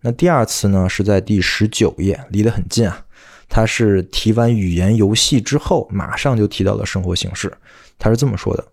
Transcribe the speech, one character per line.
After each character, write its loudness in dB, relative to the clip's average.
那 -2
第 2
二 2
次 -2
呢， 4
是 -2
在 2
第 0
十 0
九 0
页， -2
离 0
得 2
很 -4
近 0
啊。 -8
他 2
是 2
提 -2
完 2
语 0
言 2
游 2
戏 2
之 -4
后， -2
马 -6
上 0
就 2
提 -4
到 2
了 -6
生 -6
活 -2
形 -6
式。 -8
他 0
是 2
这 0
么 -2
说 -4
的 -8